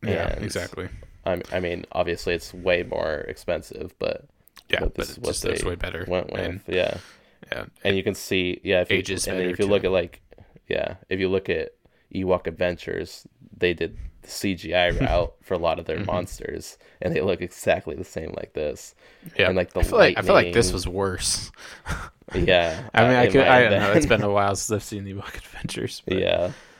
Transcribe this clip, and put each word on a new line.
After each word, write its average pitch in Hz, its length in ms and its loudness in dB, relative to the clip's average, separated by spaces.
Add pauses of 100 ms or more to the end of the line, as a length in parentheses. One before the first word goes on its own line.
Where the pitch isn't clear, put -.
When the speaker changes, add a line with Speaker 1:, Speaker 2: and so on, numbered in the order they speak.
Speaker 1:
Yeah, 87 320 -2
Speaker 2:
And - 100 -6
Speaker 1:
exactly. 90 440 -6 (360)
Speaker 2:
I, 90 160 -2 (100)
I 92 100 -2
mean, 87 320 -4
obviously 87 420 -2
it's - 180 -8
way 90 300 0
more 80 460 -4
expensive, - 720 -8
but, - 280 -4 (420)
Speaker 1:
Yeah, 90 120 2
Speaker 2:
but - 140 0
Speaker 1:
but - 120 -4
Speaker 2:
this - 20 -8
Speaker 1:
it - 40 -14
Speaker 2:
is - 60 -18
what - 100 -10
Speaker 1:
just - 160 -4
looks - 180 -2
Speaker 2:
they 90 80 -2
Speaker 1:
way 87 40 -4
better. 90 320 -6
Speaker 2:
went 90 260 -2
with. 98 120 -4
Speaker 1:
And, 92 220 -6
Speaker 2:
Yeah. 90 320 0 (520)
Speaker 1:
yeah. 58 140 -6 (180)
Speaker 2:
And 98 140 2
you 95 60 0
can 98 120 0
see, 90 480 -2
yeah, 92 200 4
if - 80 -2
you, 98 80 4
Speaker 1:
Ages 95 280 -4
Speaker 2:
and 98 120 -4
then 92 60 0
Speaker 1:
better, 90 100 -2
Speaker 2:
if - 40 -4
you 104 60 2
Speaker 1:
too. 98 60 2
Speaker 2:
look 98 140 4
at, 90 60 0
like, 90 300 0 (480)
yeah, - 280 -2 (120)
if 95 100 -2
you 95 120 0
look 95 180 0
at 80 220 -4 (440)
Ewok 92 320 0
Adventures, 85 800 -6 (300)
they 90 160 2
did 82 240 -6 (240)
the - 80 -20
C 101 260 -2
G 87 200 -6
I 90 160 4
Speaker 1:
<laughs> 87 100 0
Speaker 2:
route 87 320 0 (100)
for - 120 -6
a 87 40 0
lot 82 200 0
of 85 80 -10
their 80 100 -4
Speaker 1:
Mm-hmm. 95 100 -6
Speaker 2:
monsters, - 720 -6 (240)
and 85 160 -2
they - 60 0
look 95 180 0
exactly 87 560 -2
the 87 80 -8
same 82 320 -10
like - 160 -10
this. - 420 -6 (440)
Speaker 1:
Yeah. 92 100 6
Speaker 2:
And, 92 80 2
like, 90 160 0
the 92 80 -4
Speaker 1:
I - 20 2
feel - 160 4
like, 123 200 6
I 107 40 2
feel 196 120 4
like 95 180 4
this 113 140 4
Speaker 2:
lightning. 90 80 0
Speaker 1:
was 92 140 -4
worse. 95 640 -2 (360)
<laughs> - 140 -6 (340)
Speaker 2:
Yeah, 85 580 2
Speaker 1:
I 113 100 6
mean, 123 120 6
Speaker 2:
uh, 123 60 6
Speaker 1:
I - 20 6
Speaker 2:
it 113 80 6
Speaker 1:
could, 135 80 6
Speaker 2:
might 131 100 8
Speaker 1:
I 127 120 10
Speaker 2:
have 113 100 6
Speaker 1:
don't 98 120 4
know. 101 100 4
It's 147 140 6
Speaker 2:
been. 120 140 4
Speaker 1:
been 104 80 0
a 101 40 2
while 101 240 2
since - 180 -4
I've 101 80 -2
seen 101 220 -10
the 98 100 -10
Ewok - 220 -12
Adventures. - 680 -10
But 92 140 0
Speaker 2:
Yeah. 90 320 0 (300)